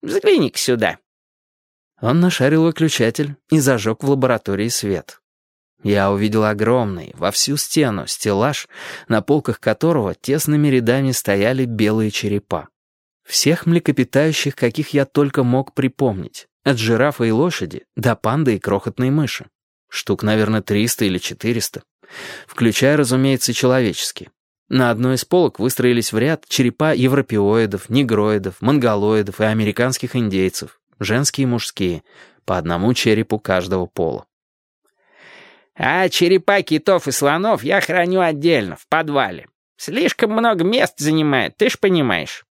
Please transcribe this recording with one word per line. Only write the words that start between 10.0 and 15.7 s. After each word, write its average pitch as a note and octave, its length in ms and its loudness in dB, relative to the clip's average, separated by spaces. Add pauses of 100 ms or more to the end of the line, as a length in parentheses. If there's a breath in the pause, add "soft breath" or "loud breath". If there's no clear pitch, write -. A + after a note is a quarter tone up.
тесными D3 500 0
рядами C3 460 2
стояли A#2+ 540 0
белые A2 440 0
черепа. G2+ 580 -4 (540)
Всех - 440 0
млекопитающих, D3+ 920 0
каких B2+ 340 -2
я C#3+ 140 2
только C#3+ 400 0
мог B2+ 300 0